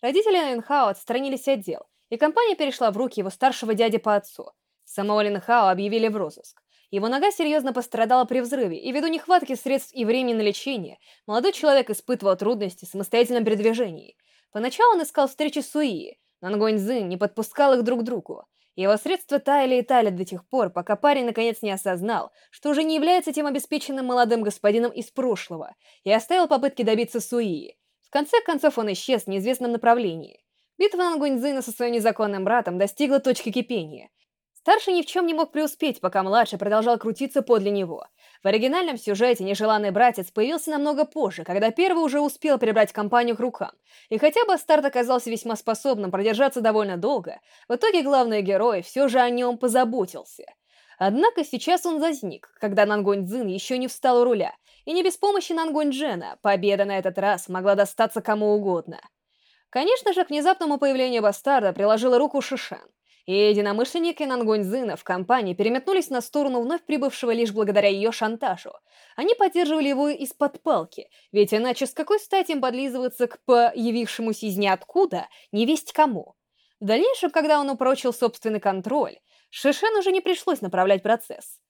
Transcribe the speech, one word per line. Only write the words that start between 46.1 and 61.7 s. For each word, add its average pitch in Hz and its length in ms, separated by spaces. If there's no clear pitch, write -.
продержаться 220 520
довольно 214 340
долго, 196 440
в 240 60
итоге 370 280
главный 254 380
герой 196 400
всё 262 280
же 254 120
о 247 80
нём 247 300
позаботился. 240 880
Однако 294 460
сейчас 339 400
он 320 160
возник, 277 480
когда 208 280
Нангуэнцзин 202 640
ещё 196 280
не 254 100
встал 247 360
у - 20
руля, 226 300
и 302 80
не 359 80
без 349 160
помощи 403 340
Нангуэньчжена 285 880
победа 196 460
на 196 100
этот 185 220
раз 196 320
могла 185 240
достаться 208 480
кому 214 320
угодно. 185 440
Конечно 392 460
же, 359 100
к - 60
внезапному 294 480
появлению 262 420
Бастарда 214 540